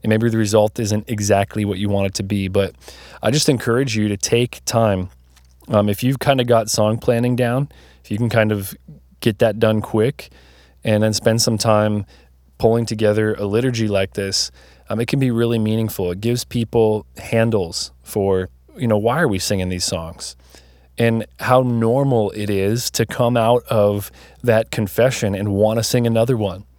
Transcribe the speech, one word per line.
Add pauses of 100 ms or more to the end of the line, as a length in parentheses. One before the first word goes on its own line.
And
maybe
the
result
isn't
exactly
what
you
want
it
to
be.
But (480)
I
just
encourage
you
to
take
time. (580)
Um,
if
you've
kinda
got
song
planning
down, (360)
if
you
can
kind
of (460)
get
that
done
quick (540)
and
then
spend
some
time (520)
pulling
together
a
liturgy
like
this, (380)
um,
it
can
be
really
meaningful.
It
gives
people (120)
handles (100)
for, (260)
you
know,
why
are
we
singing
these
songs? (640)
And (140)
how
normal
it
is
to
come
out
of (320)
that
confession
and
wanna
sing
another
one. (140)